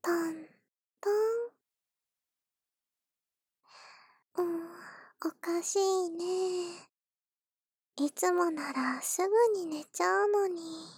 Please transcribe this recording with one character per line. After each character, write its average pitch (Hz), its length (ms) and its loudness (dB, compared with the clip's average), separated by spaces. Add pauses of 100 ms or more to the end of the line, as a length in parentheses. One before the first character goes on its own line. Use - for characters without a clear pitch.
ト 349 100 0
ン 330 380 -4 (500)
ト 403 100 -2
ン。 403 40 4 (3250)
う 359 80 0
ん、 339 260 -4 (560)
お 320 140 -2
か 339 240 -2
し - 160 0
い 381 300 2
ね。 359 800 -2 (1040)
い 285 160 -2
つ - 220 0
も 349 180 2
な 285 220 -6
ら 262 280 -2
す - 240 -2
ぐ 453 300 6
に 359 120 -4
寝 302 180 -6
ち - 160 -8
ゃ 381 240 2
う 415 40 2
の 403 180 4
に。 330 380 -8 (120)